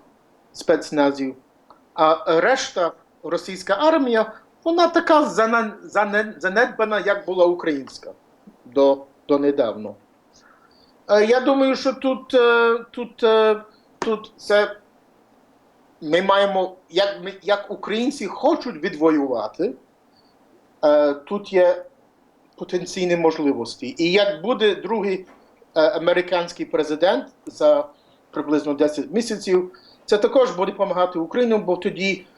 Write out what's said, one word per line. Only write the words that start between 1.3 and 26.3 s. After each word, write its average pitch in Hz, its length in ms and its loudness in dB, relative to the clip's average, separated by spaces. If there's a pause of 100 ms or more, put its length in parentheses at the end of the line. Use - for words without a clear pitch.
А 160 480 2
решта, 190 500 -2 (320)
російська 175 500 -6
армія, 254 600 2 (300)
вона 339 240 2
така 330 380 2
зана-, 220 480 0 (100)
зане-, 208 540 -2
занедбана, 214 600 0
як 196 260 -2
була 185 200 2
українська 165 680 -4 (540)
до, 139 400 2 (220)
донедавна. 131 680 -2 (1160)
Е, 208 160 4
я 240 140 4
думаю, 269 360 2
що 262 180 -2
тут, 262 400 -4
е, 233 460 4 (120)
тут, - 320 -8
е, 220 380 4 (380)
тут 214 380 -6
це 208 380 0 (1300)
ми 165 200 0
маємо, 196 540 0 (140)
як 190 340 -2
ми, 196 180 -12
як 202 300 -2
українці 226 560 -6
хочуть 220 560 -2
відвоювати, 151 920 -2 (1080)
е, 147 300 4
тут 202 400 -10
є 180 320 2 (680)
потенційні 180 600 -4
можливості. 143 800 -2
І 170 140 0
як 202 300 2
буде 208 340 0
другий, 190 500 -4 (500)
е, 160 60 4
американський 170 840 0